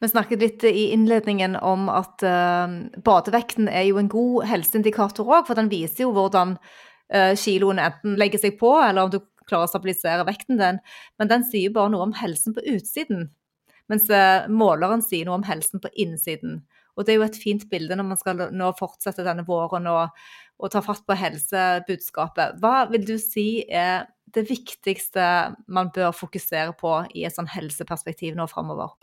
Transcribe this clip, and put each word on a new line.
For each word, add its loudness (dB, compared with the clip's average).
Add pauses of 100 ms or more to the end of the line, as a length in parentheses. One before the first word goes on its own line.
Vi -2
snakket 0
litt 0
i 4
innledningen 2
om 0
at, -4
eh, 2 (320)
badevekten 4
er 2
jo 4
en 2
god 0
helseindikator 0
også, 6
for -2
den 2
viser -2
jo 0
hvordan, 2 (560)
eh, 6
kiloen 2
enten -2
legger 2
seg 0
på, 6
eller 4
om -2
du 0 (260)
klarer 0
å -2
stabilisere -2
vekten -2
din. 2 (400)
Men 0
den 4
sier 0
bare 2
noe 0
om -2
helsen -4
på -8
utsiden, -4 (600)
mens, 0
eh, 6
måleren 2
sier -2
noe -2
om -2
helsen -6
på -10
innsiden. -6 (340)
Og -4
det 4
er 6
jo 2
et -14
fint -4
bilde -4
når -4
man -4
skal -4 (160)
nå -2
fortsette -8
denne -4
våren -2
og, 0 (500)
og -8
ta 0
fatt -8
på 2
helsebudskapet. -2
Hva 2
vil 0
du -4
si -2
er -2 (240)
det -2
viktigste -2 (120)
man -2
bør 0
fokusere -6
på 0 (100)
i -6
et -10
sånn -8
helseperspektiv -10
nå -4
fremover? -8